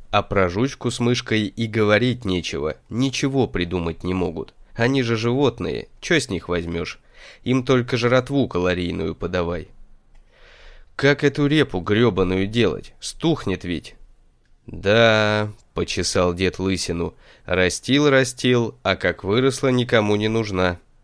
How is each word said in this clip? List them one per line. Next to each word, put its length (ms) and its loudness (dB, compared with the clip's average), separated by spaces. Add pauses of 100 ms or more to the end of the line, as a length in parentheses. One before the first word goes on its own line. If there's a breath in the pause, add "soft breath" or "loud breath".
а 140 2
про 260 0
жучку 400 -2
с 100 -4
мышкой 440 0
и 240 -6
говорить 580 2
нечего, 500 -2 (140)
ничего 560 0
придумать 580 -4
не 120 -2
могут. 400 -4 (180)
Они 300 0
же 120 0
животные, 760 -2 (120)
че 180 0
с 120 -4
них 180 -6
возьмешь? 500 -4 (440 loud breath)
Им 200 0
только 340 2
жратву 500 2
калорийную 680 -2
подавай. 540 -4 (1300 soft breath)
«Как 280 2
эту 220 2
репу 360 2
гребаную 640 2
делать? 520 0
Стухнет 640 -4
ведь». 320 -6 (720)
«Да», 840 2 (240)
почесал 580 0
дед 260 0
лысину, 540 -4 (320 soft breath)
«растил, 640 2
растил, 760 2
а 120 0
как 280 -2
выросла, 460 0
никому 480 2
не 100 0
нужна». 500 0 (260)